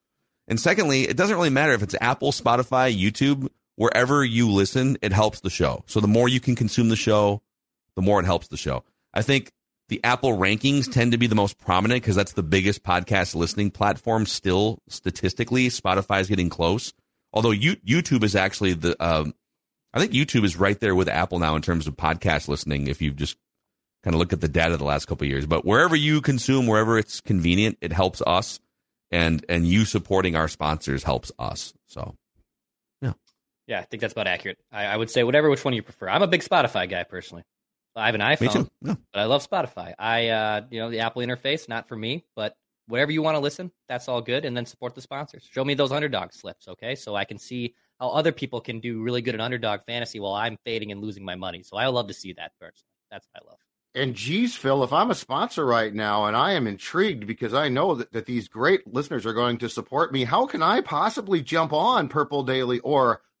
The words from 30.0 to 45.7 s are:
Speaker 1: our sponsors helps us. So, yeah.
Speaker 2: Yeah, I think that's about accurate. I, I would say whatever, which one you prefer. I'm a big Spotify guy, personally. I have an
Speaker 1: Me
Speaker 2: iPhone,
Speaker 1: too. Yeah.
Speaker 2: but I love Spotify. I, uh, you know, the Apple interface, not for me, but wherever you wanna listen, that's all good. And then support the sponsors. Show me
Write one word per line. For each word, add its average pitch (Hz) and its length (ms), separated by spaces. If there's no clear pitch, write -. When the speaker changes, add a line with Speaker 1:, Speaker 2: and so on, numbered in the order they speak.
Speaker 1:
our 80 140
sponsors 76 540
helps - 360
us. - 340
So, - 280
yeah. 131 120
Speaker 2:
Yeah, 104 140
I 87 40
think 107 180
that's 110 100
about 104 160
accurate. 90 320
I, 104 160
I 104 120
would 113 120
say 123 140
whatever, 147 260
which 135 140
one 135 100
you 110 80
prefer. - 280
I'm 131 140
a 196 40
big 170 160
Spotify 117 460
guy, 87 140
personally. 85 400
I 110 120
have 117 80
an 107 60
Speaker 1:
Me 127 140
Speaker 2:
iPhone, 113 180
Speaker 1:
too. 127 160
Yeah. - 140
Speaker 2:
but 101 60
I 104 60
love 139 240
Spotify. 90 480
I, 117 300
uh, 107 420
you 117 100
know, 117 120
the 113 80
Apple 113 240
interface, 131 460
not 113 180
for 123 80
me, 117 300
but 107 200
wherever 131 240
you 156 120
wanna 156 160
listen, 147 320
that's 123 220
all 120 120
good. 120 240
And 123 100
then 120 100
support - 280
the 131 80
sponsors. - 480
Show 131 140
me 143 100